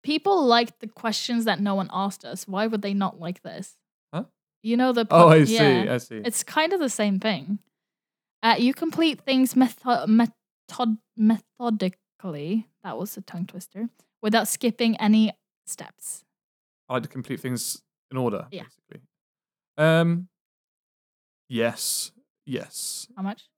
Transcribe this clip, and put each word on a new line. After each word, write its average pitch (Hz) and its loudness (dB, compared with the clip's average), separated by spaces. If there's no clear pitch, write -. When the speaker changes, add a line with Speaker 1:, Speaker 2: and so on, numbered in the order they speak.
Speaker 1:
People 311 2
like 233 2
the 226 -16
questions 226 -4
that 185 0
no 202 0
one 190 -2
asked 196 -6
us. 127 -14
Why 202 -4
would 220 -4
they 202 -4
not 196 -4
like 175 -10
this? - -16
Speaker 2:
Huh? 190 -8
Speaker 1:
You 226 -2
know 254 2
the 233 0
Speaker 2:
Oh, 170 10
Speaker 1:
po-, 165 12
Speaker 2:
I 156 8
see, - 2
Speaker 1:
yeah. 127 4
Speaker 2:
I 123 -2
see. 110 -10
Speaker 1:
It's - -6
kind 320 -2
of 370 -2
the 269 -2
same 202 -2
thing. 196 -4
Uh, 226 4
you 247 2
complete 320 -2
things 262 0
metho-, 247 0
metod-, 226 -2
methodically. 208 -4
That 151 -10
was 208 -10
a 196 -16
tongue 180 -10
twister. 208 -14
Without 220 0
skipping 233 -2
any 214 4
steps. - -16
Speaker 2:
I 131 -4
like 120 -2
to 139 -12
complete 127 -10
things - -6
in 131 -6
order, 117 -4
Speaker 1:
Yeah. 190 -14
Speaker 2:
basically. - -20
Um, 165 2
yes. - -4
Yes. - -10
Speaker 1:
How 196 -12
much? 202 -10